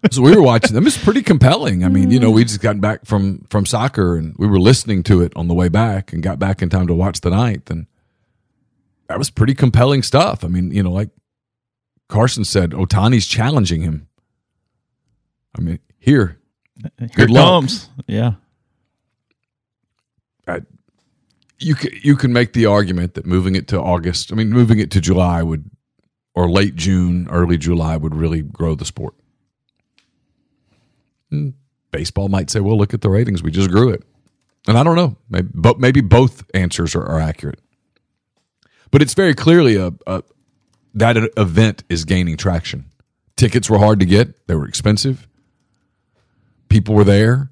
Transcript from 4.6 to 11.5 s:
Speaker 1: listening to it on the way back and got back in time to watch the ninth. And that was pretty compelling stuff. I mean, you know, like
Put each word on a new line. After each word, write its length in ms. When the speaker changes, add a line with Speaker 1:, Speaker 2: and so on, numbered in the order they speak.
Speaker 1:
listening 440
to 180
it 140
on 120
the 60
way 140
back 440
and 100
got 160
back 240
in 80
time 160
to 80
watch 280
the 80
ninth. 400
And 160
that 100
was 120
pretty 240
compelling 480
stuff. 420
I 40
mean, 220
you 120
know, 100
like 180